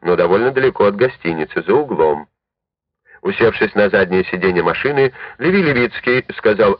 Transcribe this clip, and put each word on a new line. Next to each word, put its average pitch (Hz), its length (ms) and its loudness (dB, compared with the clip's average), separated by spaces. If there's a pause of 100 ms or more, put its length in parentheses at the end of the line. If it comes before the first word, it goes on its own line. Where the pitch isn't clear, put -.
но 87 140 0
довольно 95 340 2
далеко 131 360 0
от 101 100 0
гостиницы, 82 680 -4
за 98 120 0
углом. 80 540 0 (920)
Усевшись 107 520 0
на 104 140 2
заднее 92 360 0
сиденье 90 380 -2
машины, 131 500 0 (260)
Леви 185 240 0
Левицкий 127 600 -2 (120)
сказал 104 440 2